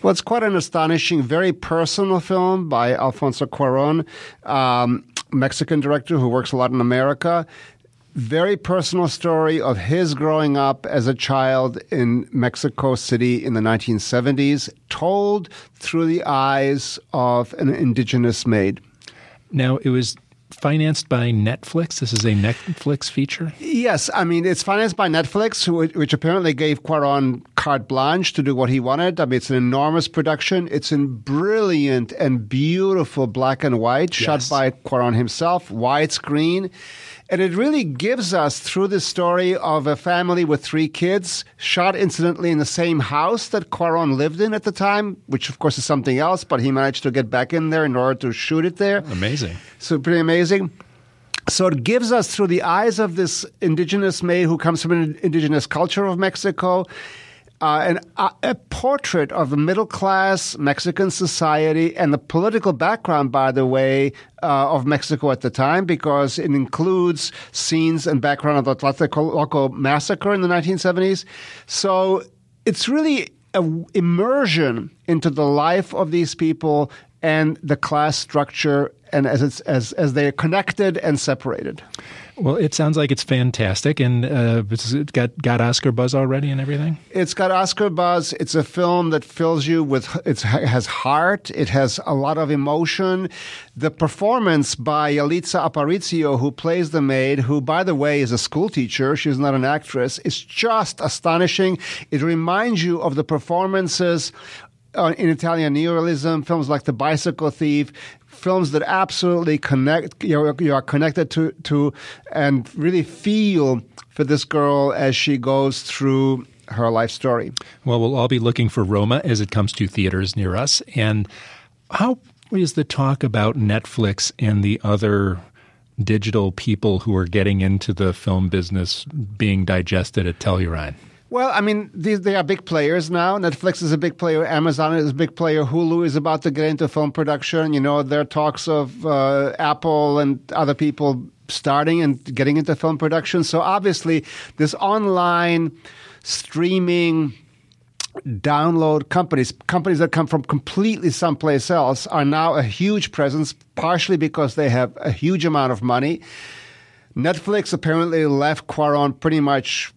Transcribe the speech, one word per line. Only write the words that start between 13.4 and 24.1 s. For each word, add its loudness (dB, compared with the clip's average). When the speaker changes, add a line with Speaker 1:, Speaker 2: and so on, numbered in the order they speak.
Speaker 1:
in -2
the 0
nineteen 0
seventies, 0
told -2
through -2
the 0
eyes 0
of 0
an 2
indigenous 0
maid. 2
Speaker 2:
Now, 2
it 0
was 0
financed 0
by 0
Netflix. 0
This -4
is 0
a 2
Netflix -2
feature? -4
Speaker 1:
Yes. 0